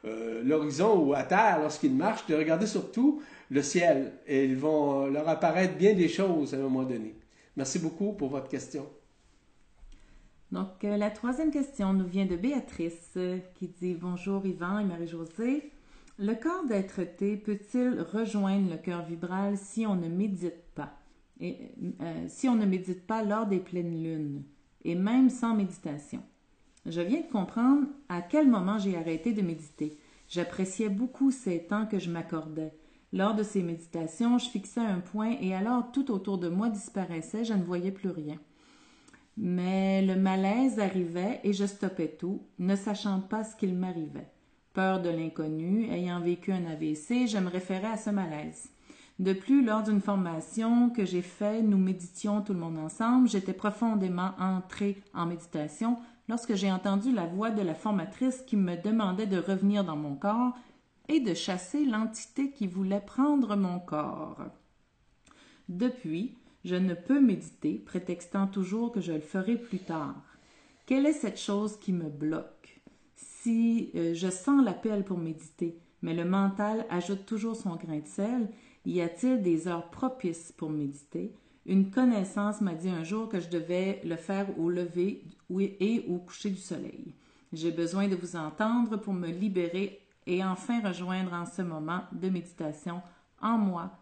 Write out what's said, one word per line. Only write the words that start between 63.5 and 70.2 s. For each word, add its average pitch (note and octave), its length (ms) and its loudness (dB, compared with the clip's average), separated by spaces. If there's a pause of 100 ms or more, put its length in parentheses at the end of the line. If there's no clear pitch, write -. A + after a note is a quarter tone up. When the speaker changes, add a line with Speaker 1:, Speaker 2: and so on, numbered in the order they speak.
Speaker 2:
mon F3+ 240 0
corps. D3+ 600 -6 (1300)
Depuis, F#3 640 -2 (300)
je F3+ 100 0
ne F3+ 200 2
peux C#4 260 4
méditer, F3 520 2
prétextant F3+ 720 -4
toujours G3+ 440 -2
que G3+ 100 -2
je E3+ 100 -4
le D#3 80 -2
ferai F#3+ 380 -2
plus G3 220 -6
tard. D3 360 -6 (720)